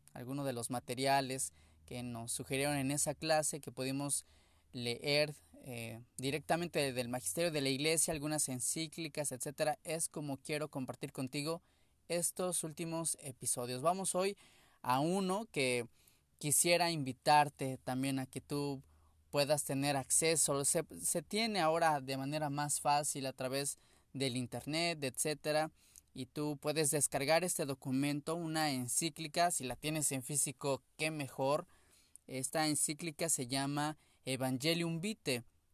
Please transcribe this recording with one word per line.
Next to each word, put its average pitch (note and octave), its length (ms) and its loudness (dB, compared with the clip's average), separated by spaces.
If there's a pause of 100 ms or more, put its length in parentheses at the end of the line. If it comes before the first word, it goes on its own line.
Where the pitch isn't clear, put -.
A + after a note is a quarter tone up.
(120)
alguno C3+ 320 -6
de C3+ 80 0
los A#2 180 -4
materiales C3 800 0 (340)
que B2 180 -8
nos A#2 260 -8
sugirieron C#3 460 0
en C3+ 160 0
esa D3 240 -2
clase D#3 440 0
que C3 120 -14
pudimos C3+ 540 -4 (440)
leer, C#3+ 640 0 (300)
eh, A#2 400 -10 (140)
directamente D3 760 0
del B2 160 -2
magisterio E3 420 -2
de D3+ 120 0
la C3+ 80 2
iglesia, D3+ 420 2
algunas D3+ 360 -2
encíclicas, D#3 840 -4
etcétera, D3 500 -2
es E3+ 260 -2
como D3 280 -6
quiero D3+ 320 -4
compartir C3 420 -6
contigo D3 520 -4 (440)
estos F3 560 -2
últimos E3 600 -4
episodios. B2+ 600 -4
Vamos F3+ 320 2
hoy F#3+ 220 0 (500)
a B2+ 140 4
uno F#3 500 2
que B2 360 2 (500)
quisiera E3+ 540 4
invitarte C#3+ 880 4
también C3 400 -2
a C3 80 -4
que - 160 -10
tú C#3+ 400 -4 (480)
puedas C#3+ 340 2
tener C#3 320 0
acceso. D3 720 2
Se, D#3+ 180 2 (160)
se E3+ 220 0
tiene G#3+ 380 0
ahora D#3+ 420 4
de C3+ 160 -4
manera D3 320 -2
más D3 320 -2
fácil D3 420 2
a C3 80 -4
través C3+ 460 -2 (340)
del C3 240 0
internet, D3 640 -2
etcétera, D3+ 680 0 (420)
y C3 140 -8
tú D3+ 340 -2
puedes D3+ 300 2
descargar D3+ 540 4
este F3 200 0
documento, C#3+ 720 -2
una D#3+ 380 0
encíclica, D#3 800 0
si - 140 -4
la B2 100 -4
tienes D3+ 380 -2
en C3 100 -2
físico, C#3 600 -2 (160)
qué D#3 120 0
mejor. C#3+ 560 -2 (600)
Esta C3 420 -2
encíclica D#3+ 640 -2
se C3 160 0
llama C#3+ 500 -2 (300)
Evangelium C#3 720 0
Vitae, D3+ 440 -2 (300)